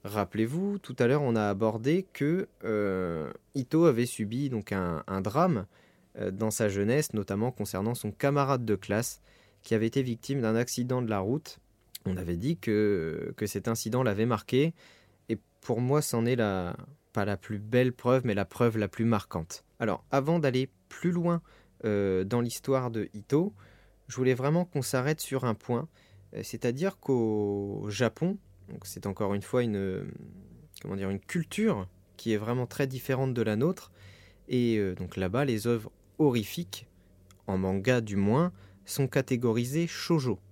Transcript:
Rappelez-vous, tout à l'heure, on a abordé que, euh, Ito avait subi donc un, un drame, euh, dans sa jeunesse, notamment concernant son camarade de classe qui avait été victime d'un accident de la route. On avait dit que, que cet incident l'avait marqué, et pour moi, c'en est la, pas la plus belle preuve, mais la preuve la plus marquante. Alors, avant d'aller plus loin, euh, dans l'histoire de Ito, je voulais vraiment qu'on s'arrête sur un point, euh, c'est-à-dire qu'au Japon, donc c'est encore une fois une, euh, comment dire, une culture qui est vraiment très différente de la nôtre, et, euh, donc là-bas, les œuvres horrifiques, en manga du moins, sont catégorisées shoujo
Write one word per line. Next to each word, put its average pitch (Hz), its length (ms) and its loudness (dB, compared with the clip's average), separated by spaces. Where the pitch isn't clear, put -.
Rappelez-vous, 113 760 -2
tout - 200 -10
à 120 80 4
l'heure, 143 140 4
on 120 160 2
a 104 140 2
abordé 113 640 0
que, 165 340 0
euh, 92 680 -2
Ito 147 300 2
avait 123 220 4
subi 117 420 -4
donc 110 240 -4
un, 87 340 -2
un 95 140 -2
drame, 110 460 2
euh, 98 120 -2
dans 107 200 -2
sa 107 200 2
jeunesse, 107 420 0
notamment 104 400 -2
concernant 104 420 -4
son 107 160 -6
camarade 139 540 2
de 107 120 2
classe - 440 -2
qui - 120 -2
avait 113 140 2
été 139 120 0
victime 127 400 -4
d'un 110 160 2
accident 123 460 0
de 110 80 -2
la 104 80 2
route. 117 400 -2
On 92 100 -2
avait 87 220 -2
dit 151 180 -2
que, 101 800 0
que 107 80 -4
cet 101 240 -4
incident 117 340 0
l'avait 107 220 2
marqué, 123 480 2
et 110 80 -2
pour 120 220 0
moi, 139 180 2
c'en 117 240 0
est 123 120 2
la, 95 380 0
pas 101 140 0
la 101 100 -2
plus 107 220 -8
belle 123 340 4
preuve, 123 320 4
mais 113 80 2
la 98 140 2
preuve 113 320 2
la 101 100 0
plus - 160 -2
marquante. 98 640 -2
Alors, 107 320 0
avant 143 280 4
d'aller 131 320 2
plus - 220 -2
loin, 170 320 0
euh, 98 400 2
dans 120 160 0
l'histoire 127 500 0
de 110 220 -4
Ito, 151 400 0
je 123 80 -10
voulais 127 160 4
vraiment 147 320 2
qu'on 147 160 -2
s'arrête 131 400 0
sur 131 240 -2
un 113 100 2
point, 123 340 -4
euh, 104 80 -8
c'est-à-dire 127 560 -4
qu'au 104 920 0
Japon, 123 480 0
donc - 160 -14
c'est - 200 -10
encore 101 280 -2
une 98 80 -2
fois 123 200 0
une, 110 140 0
euh, 98 280 -4
comment 98 160 -8
dire, 95 140 -4
une 98 100 -4
culture 165 680 -2
qui 113 160 -2
est 104 60 2
vraiment 120 280 -2
très 139 200 -2
différente 131 480 -2
de 120 80 0
la 107 140 2
nôtre, 160 360 -2
et, 120 300 2
euh, 95 160 0
donc 90 220 -8
là-bas, 95 280 0
les 117 220 0
œuvres 117 260 0
horrifiques, 131 720 0
en 95 120 0
manga 98 420 2
du 104 160 -4
moins, 123 360 2
sont - 220 -2
catégorisées 123 800 0
shoujo 131 540 0